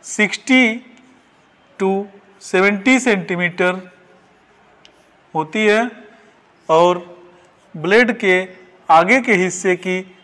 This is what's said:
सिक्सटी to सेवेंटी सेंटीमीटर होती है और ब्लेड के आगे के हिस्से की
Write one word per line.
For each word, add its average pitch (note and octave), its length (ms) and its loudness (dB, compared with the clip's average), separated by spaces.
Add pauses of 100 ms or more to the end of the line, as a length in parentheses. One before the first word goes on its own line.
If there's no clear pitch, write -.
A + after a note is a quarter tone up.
सिक्सटी A#3 760 -2 (960)
to F#3+ 120 -2 (520)
सेवेंटी G3+ 580 0
सेंटीमीटर F3+ 800 -2 (1500)
होती D#3+ 320 -2
है A3 240 0 (760)
और F3 360 2 (720)
ब्लेड G#3+ 440 2
के F#3 180 2 (520)
आगे F3+ 320 4
के A#3+ 140 0
हिस्से F#3 420 -2
की F#3 240 -6 (240)